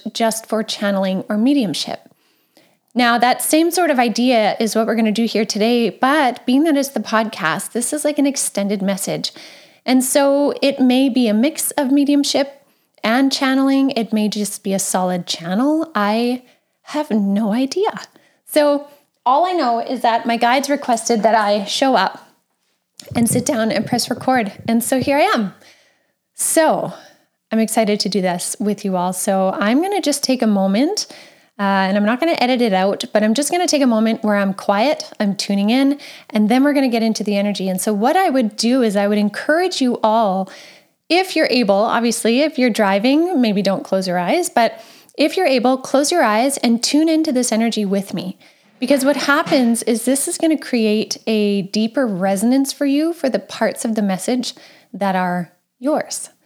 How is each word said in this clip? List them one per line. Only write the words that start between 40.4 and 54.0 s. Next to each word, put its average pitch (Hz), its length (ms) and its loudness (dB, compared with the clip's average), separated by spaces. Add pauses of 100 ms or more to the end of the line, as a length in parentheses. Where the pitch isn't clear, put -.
if 370 280 0
you're 320 160 2
able, 220 240 2
obviously, 233 640 0
if 311 160 -2
you're 247 140 2
driving, 254 680 2
maybe 214 220 2
don't 196 220 -2
close 190 240 -2
your 180 100 -2
eyes, 247 320 0
but - 320 0 (360)
if 294 180 0
you're 370 100 2
able, 254 320 2
close 277 360 0
your 339 100 2
eyes 233 360 2
and 233 220 0
tune 320 280 2
into 311 240 0
this 247 180 0
energy 220 320 0
with 196 300 -2
me. 185 240 -8 (420)
Because 262 240 2
what 277 140 2
happens 277 640 2
is 226 220 -2
this 269 240 0
is - 80 -2
gonna 320 200 2
create 220 600 -2 (100)
a 208 360 0
deeper 226 440 -2
resonance 202 640 0
for - 140 -4
you 294 260 0
for 330 160 -4
the 240 100 -2
parts - 460 -4
of 226 120 -2
the 220 60 -2